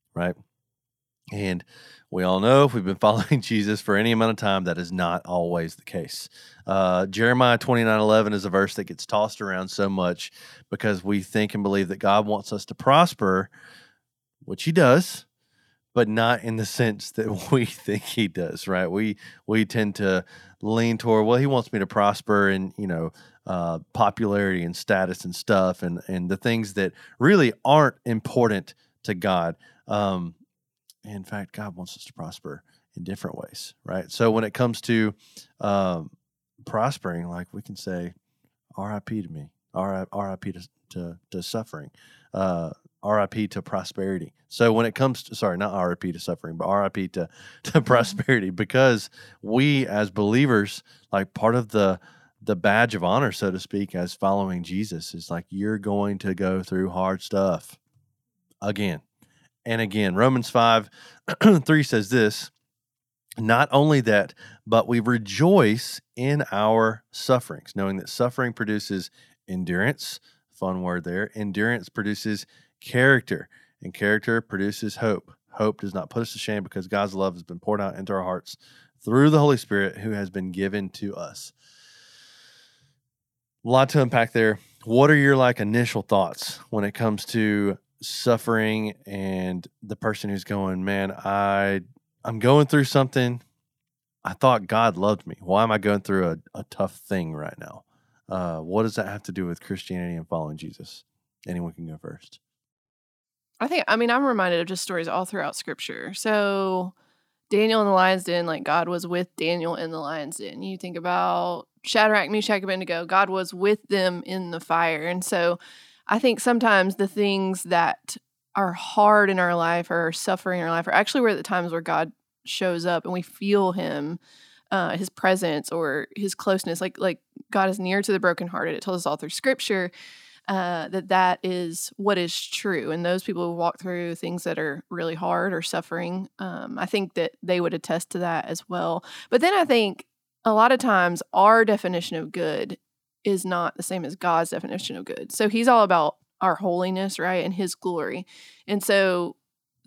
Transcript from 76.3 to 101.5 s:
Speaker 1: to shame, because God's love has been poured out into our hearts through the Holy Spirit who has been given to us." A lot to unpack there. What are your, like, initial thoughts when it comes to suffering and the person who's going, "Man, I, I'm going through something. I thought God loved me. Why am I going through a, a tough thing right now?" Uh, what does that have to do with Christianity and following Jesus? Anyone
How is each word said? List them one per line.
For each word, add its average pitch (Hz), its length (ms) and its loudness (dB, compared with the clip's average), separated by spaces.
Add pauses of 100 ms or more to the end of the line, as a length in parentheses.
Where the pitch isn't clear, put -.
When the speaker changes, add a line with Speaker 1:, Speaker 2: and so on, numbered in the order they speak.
Speaker 1:
to 110 60 -14
shame, 104 240 -4
because 92 240 -10
God's 101 260 -2
love 95 220 -2
has 87 80 -16
been 87 160 -14
poured 104 220 -2
out 98 140 -6
into 98 180 -10
our 92 100 -4
hearts 92 340 -8 (460)
through 135 260 6
the 151 100 6
Holy 143 180 4
Spirit 101 420 -2
who 110 120 -6
has 98 200 -4
been 92 200 -6
given 98 400 -4
to 101 240 -10
us." - 380 -14 (2000)
A 113 40 -6
lot 131 200 6
to 147 120 4
unpack 117 300 2
there. 110 280 4 (260)
What 127 260 6
are 156 40 8
your, 139 200 6
like, 123 240 4
initial 110 420 0
thoughts - 560 0 (120)
when 107 160 -2
it 101 80 -4
comes 110 320 -2
to 104 520 0 (240)
suffering 110 920 0 (120)
and 95 640 -6 (160)
the 104 120 -10
person 104 340 -4
who's 98 140 -6
going, 95 420 -4
"Man, 98 260 -2
I, 98 680 0 (420)
I'm 113 160 -6
going 139 280 6
through 147 180 4
something. 127 560 2 (800)
I 92 100 -6
thought 117 340 2
God 110 300 2
loved 101 280 0
me. - 160 -10
Why 95 220 2
am 113 80 2
I 107 80 2
going 101 220 2
through 95 280 0
a, 80 80 -4 (160)
a 101 160 -12
tough - 260 -4
thing 85 380 -6
right 76 260 -10
now?" - 240 -20 (460)
Uh, 90 300 -4
what 92 240 -2
does 110 120 -2
that 101 120 -4
have 101 160 -10
to - 80 -14
do 92 140 -4
with 85 160 -8
Christianity 90 540 -6
and 82 120 -10
following 78 300 -6
Jesus? - 460 -18 (440)
Anyone 87 260 -6